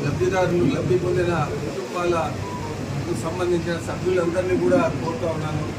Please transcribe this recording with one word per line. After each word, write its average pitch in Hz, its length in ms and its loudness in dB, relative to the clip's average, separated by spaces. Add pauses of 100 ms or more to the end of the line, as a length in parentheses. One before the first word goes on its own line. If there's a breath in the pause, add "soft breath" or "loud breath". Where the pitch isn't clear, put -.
లబ్ధిదారులు, 175 600 2 (120)
లబ్ధి - 280 2
పొందిన 180 300 2 (300)
కుటుంబాలకు - 1500 -2 (120)
సంబంధించిన 170 500 0 (120)
సభ్యులందరినీ 180 760 0
కూడా - 160 6 (220)
కోరుతా 165 340 -2
ఉన్నాను 151 300 -2 (140)